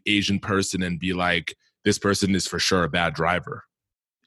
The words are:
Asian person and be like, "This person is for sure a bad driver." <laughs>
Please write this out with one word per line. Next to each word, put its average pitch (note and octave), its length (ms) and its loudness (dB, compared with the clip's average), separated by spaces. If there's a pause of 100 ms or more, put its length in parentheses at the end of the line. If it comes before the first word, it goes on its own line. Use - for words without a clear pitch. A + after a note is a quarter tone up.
Asian G2+ 320 2
person F#2+ 440 0
and F2 180 -4
be F#2 120 -2
like, F2 440 -2 (280)
"This G#2 140 2
person G2 360 2
is F2+ 120 0
for F2 120 -6
sure F2+ 260 2
a D#2+ 40 0
bad E2 260 0
driver." E2 540 -2
<laughs> - 40 -20 (540)